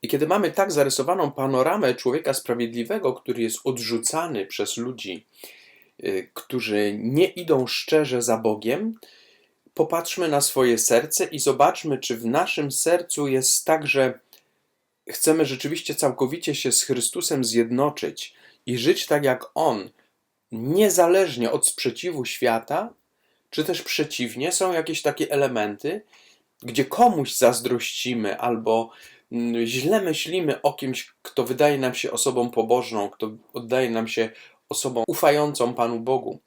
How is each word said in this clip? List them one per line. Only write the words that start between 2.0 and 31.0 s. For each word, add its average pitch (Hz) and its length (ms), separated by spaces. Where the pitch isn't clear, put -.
sprawiedliwego, 120 760
który 120 300
jest 113 220
odrzucany 120 840
przez - 300
ludzi, 117 500
y, 95 300
którzy 104 680
nie 135 240
idą 156 400
szczerze 127 560
za 113 160
Bogiem, 113 600
popatrzmy 170 540
na 143 120
swoje 123 380
serce 120 460
i 165 140
zobaczmy, 139 600
czy - 180
w 113 100
naszym 143 460
sercu 165 560
jest 131 360
tak, 160 220
że 127 320
chcemy 160 360
rzeczywiście 139 500
całkowicie 139 600
się 131 180
z - 100
Chrystusem 123 640
zjednoczyć 117 880
i 120 120
żyć 151 280
tak 147 180
jak 127 300
On, 135 360
niezależnie 175 1000
od - 180
sprzeciwu 139 560
świata, 131 680
czy 156 140
też 170 180
przeciwnie, 139 680
są 185 200
jakieś 160 300
takie 147 280
elementy, 135 680
gdzie - 220
komuś 202 500
zazdrościmy 120 1040
albo, 113 520
mm, 117 340
źle 135 340
myślimy 160 640
o 147 100
kimś, 131 500